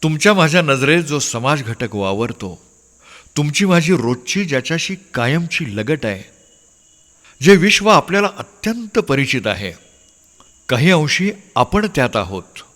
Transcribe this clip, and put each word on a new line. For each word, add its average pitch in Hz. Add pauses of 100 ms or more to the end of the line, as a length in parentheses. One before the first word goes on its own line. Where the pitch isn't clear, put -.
तुमच्या 160
माझ्या 170
नजरेत 143
जो 147
समाज 135
घटक 113
वावरतो, 98 (760)
तुमची 151
माझी 175
रोजची 123
ज्याच्याशी 160 (180)
कायमची 139
लगट 123
आहे, 98 (1200)
जे 190
विश्व 196
आपल्याला 196
अत्यंत 226
परिचित 135
आहे, 95 (960)
काही 131
अंशी 180 (240)
आपण 196
त्यात 123
आहोत 95 (140)